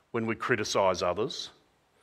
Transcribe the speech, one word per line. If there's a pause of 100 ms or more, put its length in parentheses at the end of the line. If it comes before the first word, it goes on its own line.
(120)
when
we
criticise
others. (520)